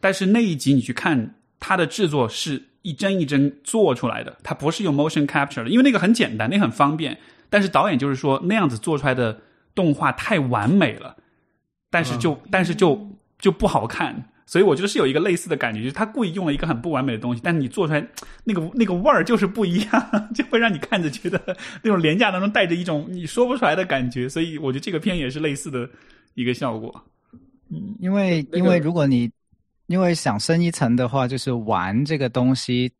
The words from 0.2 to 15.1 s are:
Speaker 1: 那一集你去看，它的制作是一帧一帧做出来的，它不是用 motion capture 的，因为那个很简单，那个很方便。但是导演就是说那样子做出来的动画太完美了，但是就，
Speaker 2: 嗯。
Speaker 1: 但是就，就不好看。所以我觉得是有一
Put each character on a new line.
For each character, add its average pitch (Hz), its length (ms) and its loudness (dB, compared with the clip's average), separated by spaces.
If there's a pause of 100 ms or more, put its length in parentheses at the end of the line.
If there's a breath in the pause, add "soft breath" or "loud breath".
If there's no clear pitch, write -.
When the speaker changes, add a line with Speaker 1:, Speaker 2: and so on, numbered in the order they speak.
Speaker 1:
那 214 180 4
一 180 140 0
集 131 160 2
你 139 80 6
去 120 140 -4
看， 135 400 -2 (260)
它 - 160 0
的 175 100 2
制 185 220 0
作 143 180 2
是 135 360 -6 (180)
一 185 100 -10
帧 196 300 -2
一 156 60 0
帧 143 360 2
做 190 320 4
出 120 140 -4
来 113 160 -6
的， - 180 -14
它 - 120 -8
不 143 160 -2
是 170 120 -4
用 165 120 2
motion 147 320 2
capture 139 360 -2
的， 117 60 -6
因 180 80 2
为 254 60 6
那 277 100 6
个 208 60 2
很 196 160 4
简 156 240 -2
单， 113 100 0
那 190 80 0
个 202 60 4
很 139 80 2
方 143 260 2
便。 156 220 -6 (320 soft breath)
但 202 100 4
是 190 80 0
导 170 220 2
演 147 80 0
就 139 100 0
是 139 80 0
说 135 260 0
那 180 120 0
样 202 120 4
子 120 120 0
做 160 180 -2
出 135 100 -2
来 131 80 2
的 120 240 -2 (360 soft breath)
动 175 180 2
画 143 200 0
太 - 260 -2
完 120 320 0
美 170 240 4
了， - 200 -16 (760 soft breath)
但 170 120 0
是 123 140 -4
就， 135 160 0
Speaker 2:
嗯。 139 80 -6 (100)
Speaker 1:
但 185 140 2
是 175 100 -2
就， 156 240 4 (400)
就 190 140 2
不 214 140 0
好 120 200 0
看。 131 400 -6 (200 soft breath)
所 - 120 -2
以 196 60 6
我 180 100 6
觉 139 60 -4
得 202 80 -2
是 202 100 -4
有 160 80 4
一 131 60 2